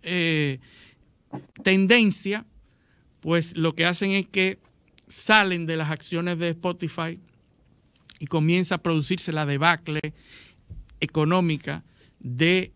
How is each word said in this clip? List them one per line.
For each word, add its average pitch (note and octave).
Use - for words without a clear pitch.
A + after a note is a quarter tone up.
eh, D#3+
tendencia, G3+
pues E3
lo D#3+
que E3
hacen F#3+
es F#3+
que F#3+
salen F#3+
de D#3+
las D#3
acciones E3+
de E3+
Spotify E3+
y D3
comienza E3+
a E3
producirse E3
la D#3
debacle D3+
económica D#3
de E3